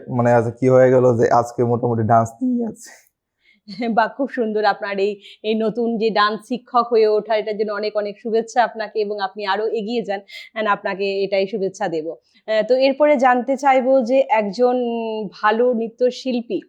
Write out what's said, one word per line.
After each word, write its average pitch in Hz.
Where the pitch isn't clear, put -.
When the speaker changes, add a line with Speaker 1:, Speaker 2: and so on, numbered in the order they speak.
Speaker 1:
মানে 120
আজ 117
কি 131
হয়ে 127
গেল 127
যে 117
আজকে 120
মোটামুটি 117
ডান্স 113
নিয়ে 247
আছে। -
Speaker 2:
বাহ, 220
খুব 269
সুন্দর। 214
আপনার 202
এই, 202
এই 214
নতুন 220
যে 220
ডান্স 208
শিক্ষক 240
হয়ে 220
ওঠা, 214
এটার 208
জন্য 214
অনেক 208
অনেক 202
শুভেচ্ছা 226
আপনাকে 214
এবং 208
আপনি 202
আরো 208
এগিয়ে 220
যান। 196
And 214
আপনাকে 196
এটাই 196
শুভেচ্ছা 190
দেব। 160
আহ, 214
তো 254
এরপরে 269
জানতে 247
চাইবো 269
যে 262
একজন 220
ভালো 226
নৃত্যশিল্পী 233